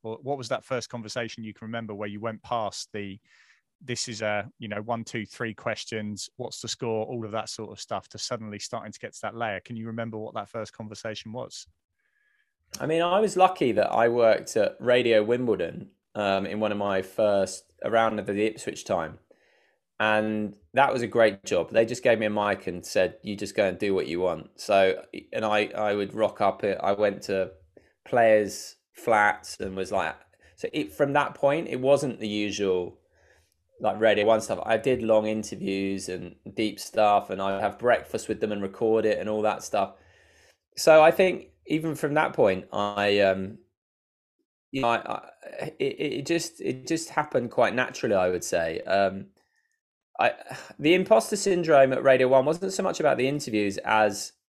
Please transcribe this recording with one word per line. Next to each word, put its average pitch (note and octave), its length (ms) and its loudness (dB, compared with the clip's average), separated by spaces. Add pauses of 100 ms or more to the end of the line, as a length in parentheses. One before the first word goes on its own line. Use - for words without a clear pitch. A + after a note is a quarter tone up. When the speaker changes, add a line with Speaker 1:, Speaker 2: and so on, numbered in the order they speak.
Speaker 1:
or A2+ 200 -8
what C#3 140 -4
was B2 120 -12
that A#2+ 140 -4
first B2 260 -6
conversation A2+ 540 -10
you G#2+ 100 -10
can A2 140 -16
remember A2+ 260 -8
where G#2 160 -8
you G#2 100 -10
went A2 220 -8
past A2 520 -6
the, G2+ 260 -10 (640)
"This B2 240 -6
is G#2+ 140 -10
a, G#2 360 -2
you A2+ 100 -14
know, G#2 140 -8
one, A2+ 220 -6
two, A2 220 -8
three A2+ 280 -10
questions, G#2+ 840 -8
what's - 240 -12
the A#2+ 60 -10
score," A2 380 -4
all A#2+ 180 -8
of G#2 80 -10
that G#2+ 180 -6
sort - 220 -12
of G#2 80 -18
stuff, - 300 -10
to - 80 -18
suddenly G#2+ 400 -8
starting A2 340 -10
to - 80 -20
get A2 140 -12
to - 100 -16
that G#2+ 120 -8
layer? A2 240 -4
Can A#2+ 160 -14
you A2 100 -10
remember A2+ 320 -8
what G#2+ 160 -12
that G#2 160 -8
first A2 240 -10
conversation G#2+ 580 -12
was? - 360 -14 (1120)
Speaker 2:
I C3+ 80 -6
mean, D#3+ 140 0
I F3+ 180 2
was G#3+ 160 0
lucky F3+ 380 4
that G2+ 180 2
I A#2 160 4
worked A#2 480 4
at G#2+ 240 0
Radio A#2 440 4
Wimbledon, A2+ 680 0 (260)
um, G2 300 0
in F#2 140 -6
one G#2+ 120 0
of G2+ 60 -2
my G2 240 0
first, G2+ 720 0 (100)
around A2+ 340 2
the G2+ 280 -2
Ipswich - 400 -6
time. E2 340 -4 (800)
And G#2+ 560 0 (180)
that C3+ 180 4
was B2 120 -2
a A2+ 40 -4
great A2 360 2
job. E2+ 260 0
They A2+ 160 4
just A#2 160 -8
gave A#2 160 4
me A2 80 -2
a G#2 40 0
mic G#2 380 -2
and F2+ 180 -10
said, - 360 0
"You G#2 140 -8
just G2 200 -10
go G#2 120 2
and F2 100 -4
do G2+ 160 0
what E2+ 140 0
you E2+ 120 -4
want." E2+ 360 -4
So, F#2+ 480 4 (300)
and A2 120 -4
I, G#2+ 200 2 (100)
I G#2 180 -2
would G#2 200 -4
rock G#2+ 280 0
up, G2 220 0
I G2 300 0
went G2+ 300 0
to F#2+ 280 -2 (540)
players' A2 720 2 (160)
flats - 680 2
and F#2+ 160 -8
was F#2+ 160 -6
like, F2+ 240 -2 (400)
so - 180 -8
it, D3+ 180 -4
from C#3 220 0
that C#3+ 220 0
point, D3 320 0
it B2+ 120 -6
wasn't C3 400 2
the A2+ 80 -6
usual, G2+ 680 -2 (840)
like, G#2+ 200 -2
Radio G#2 260 4
one A2 160 6
stuff. G2 240 -4
I A2+ 120 2
did B2 260 0
long G#2+ 240 4
interviews G2 800 -4
and F2+ 260 -10 (200)
deep G#2+ 240 -2
stuff, G#2 500 2
and G2 120 -4
I G2 120 -2
would G2 80 -4
have G2+ 160 -2
breakfast - 500 0
with G#2 120 -4
them G#2+ 120 -2
and G2+ 100 -6
record A2 440 0
it G#2 140 2
and G2 100 -6
all G#2+ 140 -2
that G#2 180 -2
stuff. G2 320 -2 (840)
So D#3 260 8
I E3 80 8
think F#3 380 0 (180)
even D#3 260 -2
from C#3+ 220 -4
that D#3 180 0
point, F#2+ 400 2
I, G2+ 460 0
um, F#2+ 400 2 (1120)
you C3+ 100 -4
know, A#2+ 80 2
I, A#2 80 2
I, - 840 -10
it, C#3 200 -2
it C#3+ 260 -4
just, E3 340 -4
it C3 280 -6
just E3 220 -4
happened C3 420 -2
quite A2 240 2
naturally, A#2+ 400 -2
I F#2 140 4
would F2+ 140 -2
say. E2 380 -2
Um, G2 460 0 (920)
I, - 140 2 (460)
the D3+ 160 4
imposter A3 400 2
syndrome D#3+ 580 4
at B2+ 100 -2
Radio C3 240 6
one C3 180 6
wasn't F3+ 280 -2
so - 100 -4
much - 160 -2
about C3+ 180 4
the B2+ 100 2
interviews G#2+ 580 -2
as G#2+ 480 2 (160)